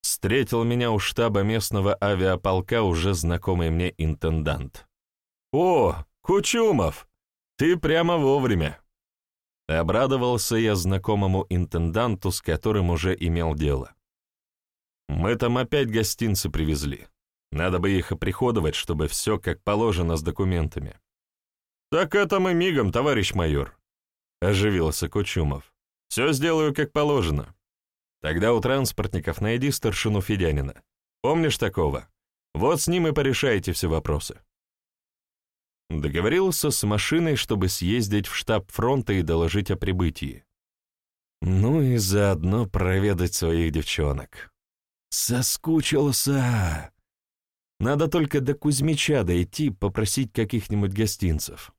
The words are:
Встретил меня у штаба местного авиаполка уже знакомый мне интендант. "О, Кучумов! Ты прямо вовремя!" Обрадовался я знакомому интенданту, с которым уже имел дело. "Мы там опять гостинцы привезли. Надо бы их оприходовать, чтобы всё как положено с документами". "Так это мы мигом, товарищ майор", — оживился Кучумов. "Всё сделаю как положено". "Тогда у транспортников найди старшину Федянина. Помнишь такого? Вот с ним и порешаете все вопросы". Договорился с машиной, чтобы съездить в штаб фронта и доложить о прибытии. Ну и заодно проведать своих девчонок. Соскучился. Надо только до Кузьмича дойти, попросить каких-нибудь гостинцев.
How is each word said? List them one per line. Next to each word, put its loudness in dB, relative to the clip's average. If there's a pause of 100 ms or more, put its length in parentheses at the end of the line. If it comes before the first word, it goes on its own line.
Встретил 0
меня 0
у 2
штаба 0
местного 0
авиаполка 0
уже 2
знакомый -2
мне -2
интендант. -4 (640)
"О, 2 (180)
Кучумов! 2 (480)
Ты 4
прямо 2
вовремя!" 2 (880)
Обрадовался 0
я 2
знакомому 0
интенданту, -2
с -6
которым 0
уже 0
имел -2
дело. -2 (1120)
"Мы 0
там 0
опять 0
гостинцы 0
привезли. -4 (460)
Надо 0
бы 0
их -2
оприходовать, 0
чтобы -4
всё -2
как -6
положено 0
с -4
документами". -4 (920)
"Так 0
это 2
мы 2
мигом, 2
товарищ 0
майор", — -2 (640)
оживился 0
Кучумов. -4 (360)
"Всё 0
сделаю 2
как -2
положено". 0 (680)
"Тогда 0
у 4
транспортников -2
найди 0
старшину -2
Федянина. -2 (400)
Помнишь 2
такого? -2 (460)
Вот 2
с -2
ним 2
и 0
порешаете 0
все -2
вопросы". -4 (1500)
Договорился 0
с -2
машиной, 0
чтобы -2
съездить 0
в -10
штаб -2
фронта 0
и 2
доложить 0
о 0
прибытии. -4 (960)
Ну 2
и 4
заодно 2
проведать 0
своих 0
девчонок. -4 (560)
Соскучился. 0 (880)
Надо 2
только 0
до 0
Кузьмича 2
дойти, 0
попросить -2
каких-нибудь 0
гостинцев. -2